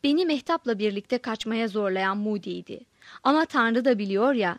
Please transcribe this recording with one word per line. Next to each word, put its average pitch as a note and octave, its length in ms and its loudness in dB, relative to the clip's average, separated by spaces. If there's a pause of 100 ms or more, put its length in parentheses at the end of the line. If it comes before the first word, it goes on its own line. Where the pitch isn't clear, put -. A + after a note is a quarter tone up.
Beni D4+ 220 2
Mehtap'la D4 520 -2
birlikte G#3 400 -2
kaçmaya A3+ 500 -4
zorlayan F#3+ 480 -2
Moody'ydi. G#3 640 -6 (420)
Ama D4+ 220 4
Tanrı A#3 400 2
da C4 140 4
biliyor G#3 360 2
ya, F#3+ 240 0